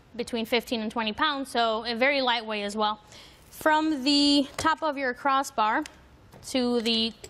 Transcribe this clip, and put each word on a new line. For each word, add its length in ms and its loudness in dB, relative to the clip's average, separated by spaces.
between 300 -4
fifteen 340 -2
and 100 -4
twenty 220 -4
pounds, 360 -2
so 360 0
a 100 -6
very 280 2
lightweight 420 -2
as 100 -6
well. 260 -2
From 520 2
the 540 4
top 260 0
of 160 -2
your 160 -2
crossbar 680 0
to 320 0
the 320 0